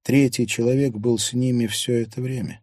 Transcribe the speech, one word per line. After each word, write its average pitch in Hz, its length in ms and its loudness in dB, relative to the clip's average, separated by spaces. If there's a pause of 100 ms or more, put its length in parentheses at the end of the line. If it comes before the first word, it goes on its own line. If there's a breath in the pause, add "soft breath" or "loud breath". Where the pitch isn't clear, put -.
третий 131 460 2
человек 127 460 0
был 110 240 0
с - 160 -4
ними 123 340 0
всё 120 280 -2
это 117 260 -4
время. 127 420 -6